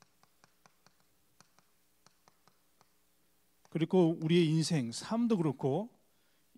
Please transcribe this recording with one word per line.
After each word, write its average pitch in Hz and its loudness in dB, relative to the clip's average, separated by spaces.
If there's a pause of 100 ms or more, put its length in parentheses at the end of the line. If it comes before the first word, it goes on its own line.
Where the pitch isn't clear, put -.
(3750)
그리고 170 2
우리의 170 4
인생, 147 0
삶도 226 -2
그렇고 156 -2 (680)